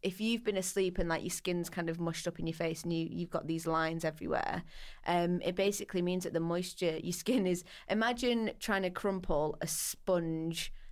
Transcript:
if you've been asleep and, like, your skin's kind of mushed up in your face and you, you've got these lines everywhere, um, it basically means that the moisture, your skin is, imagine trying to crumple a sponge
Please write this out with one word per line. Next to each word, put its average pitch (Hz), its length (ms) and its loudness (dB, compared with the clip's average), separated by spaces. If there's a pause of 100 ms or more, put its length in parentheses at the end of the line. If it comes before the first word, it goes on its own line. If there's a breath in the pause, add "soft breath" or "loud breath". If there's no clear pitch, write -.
if 190 180 0
you've 233 220 2
been 202 140 2
asleep 185 420 0
and, 175 100 4
like, 160 140 0
your 175 80 -2
skin's 175 400 -2
kind 165 180 -2
of 165 100 -2
mushed 165 280 -2
up 170 100 -6
in 165 80 -4
your 160 80 -2
face 165 300 -2
and 170 100 0
you, 165 160 0
you've 175 220 -4
got 156 160 -2
these 165 180 -2
lines 160 400 2
everywhere, 160 560 -2 (460 loud breath)
um, 175 360 2
it 175 120 0
basically 196 480 2
means 180 220 0
that - 80 -6
the 165 60 4
moisture, 170 640 0
your 175 120 -4
skin 214 340 2
is, 180 160 2 (260 loud breath)
imagine 233 720 2
trying 196 240 0
to 180 80 2
crumple 175 680 0
a - 60 -2
sponge 165 1040 0 (200 soft breath)